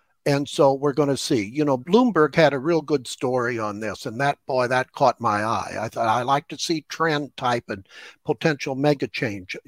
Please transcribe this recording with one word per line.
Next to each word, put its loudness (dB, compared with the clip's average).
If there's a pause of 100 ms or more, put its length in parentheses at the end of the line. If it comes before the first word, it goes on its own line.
(240)
And 0
so 4
we're 0
gonna 2
see. 0
You -4
know, 2
Bloomberg 4
had 6
a -2
real 0
good -2
story -2
on -6
this, -8
and -8
that, 0
boy, 0
that -2
caught 2
my 0
eye. -4
I -4
thought, -4
"I 2
like 0
to -12
see -4
trend -2
type -2
and -10 (380)
potential -2
mega 2
change, -8 (120)